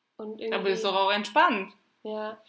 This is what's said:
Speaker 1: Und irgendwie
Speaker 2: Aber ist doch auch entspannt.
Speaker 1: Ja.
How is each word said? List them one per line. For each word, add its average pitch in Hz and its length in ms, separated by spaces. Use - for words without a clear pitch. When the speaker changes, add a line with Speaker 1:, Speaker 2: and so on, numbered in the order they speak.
Speaker 1:
Und 214 240
irgendwie 226 140
Speaker 2:
Aber 190 140
ist 202 160
doch 190 100
auch 196 160
entspannt. 214 600
Speaker 1:
Ja. 214 460